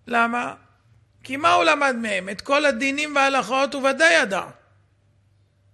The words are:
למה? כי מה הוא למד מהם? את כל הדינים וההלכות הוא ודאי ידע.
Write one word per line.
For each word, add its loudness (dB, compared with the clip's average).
למה? -2
כי -10
מה 2
הוא 4
למד 2
מהם? -6
את -10
כל 0
הדינים -2
וההלכות 0
הוא 0
ודאי 4
ידע. 0